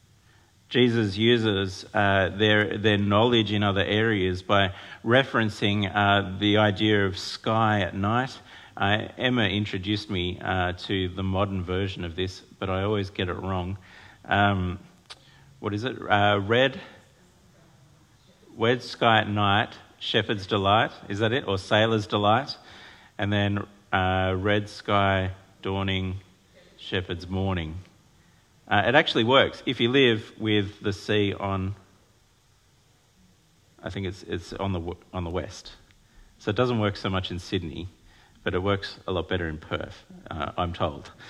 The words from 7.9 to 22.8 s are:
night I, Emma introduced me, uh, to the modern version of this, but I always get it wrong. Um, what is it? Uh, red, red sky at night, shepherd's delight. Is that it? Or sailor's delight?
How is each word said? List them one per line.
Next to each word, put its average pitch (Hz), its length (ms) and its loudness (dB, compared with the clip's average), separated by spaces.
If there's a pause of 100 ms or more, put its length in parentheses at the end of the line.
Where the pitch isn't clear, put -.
night 113 420 -2 (420)
I, 101 380 0
Emma 123 260 2
introduced 101 640 -2
me, 90 320 -4
uh, 92 300 -2
to 92 380 -4
the 90 120 -8
modern 95 440 -2
version 92 400 -4
of 82 100 -10
this, 92 240 -6 (200)
but 95 100 -4
I 95 140 -2
always 101 260 -2
get 95 180 -4
it 87 60 -4
wrong. 92 440 -6 (460)
Um, 98 560 0 (800)
what 104 140 -4
is 104 100 -4
it? 131 180 -6
Uh, 101 400 4
red, 127 380 2 (1800)
red 120 260 2
sky 113 380 4
at 101 80 2
night, 104 460 2 (260)
shepherd's 104 480 -2
delight. 104 440 2 (180)
Is 98 100 -6
that 110 140 0
it? 139 120 -2
Or 98 120 0
sailor's 110 500 2
delight? 110 480 0 (600)